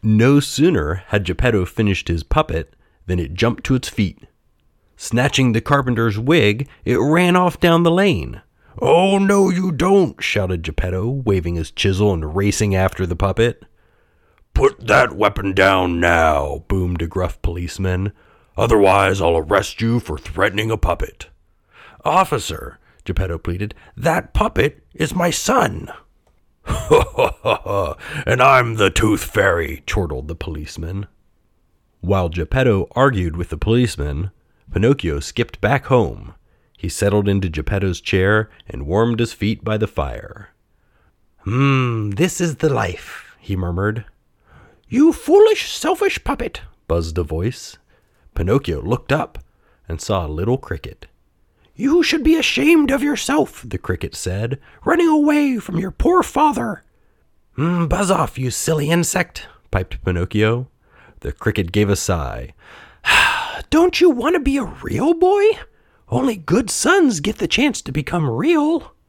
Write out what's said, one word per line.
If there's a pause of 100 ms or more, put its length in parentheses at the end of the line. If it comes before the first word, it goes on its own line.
No
sooner
had
Geppetto
finished
his
puppet (320)
than
it
jumped
to
its
feet. (680)
Snatching
the
carpenter's
wig, (160)
it
ran
off
down
the
lane. (400)
"Oh,
no,
you
don't,"
shouted
Geppetto,
waving
his
chisel
and
racing
after
the
puppet. (920)
"Put
that
weapon
down
now,"
boomed
a
gruff
policeman. (460)
"Otherwise,
I'll
arrest
you
for
threatening
a
puppet." (760)
"Officer," (240)
Geppetto
pleaded, (240)
"that
puppet (120)
is
my
son." (760)
<laughs>
"And
I'm
the
Tooth
Fairy,"
chortled
the
policeman. (920)
While
Geppetto
argued
with
the
policeman, (400)
Pinocchio
skipped
back
home. (420)
He
settled
into
Geppetto's
chair (160)
and
warmed
his
feet
by
the
fire. (960)
"Hmm,
this
is
the
life,"
he
murmured. (840)
"You
foolish,
selfish
puppet," (240)
buzzed
a
voice. (580)
Pinocchio
looked
up (480)
and
saw
a
little
cricket. (640)
"You
should
be
ashamed
of
yourself,"
the
cricket
said, (280)
"running
away
from
your
poor
father." (680)
"Hmm,
buzz
off,
you
silly
insect," (240)
piped
Pinocchio. (520)
The
cricket
gave
a
sigh. (500)
<sighs>
"Don't
you
want
to
be
a (100)
real
boy? (580)
Only
good
sons
get
the
chance
to
become
real." (140)